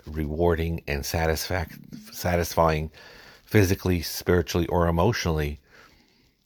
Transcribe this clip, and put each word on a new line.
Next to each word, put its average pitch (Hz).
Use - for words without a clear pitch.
rewarding 80
and 71
satisfac-, -
satisfying 82
physically, 92
spiritually, -
or 85
emotionally 80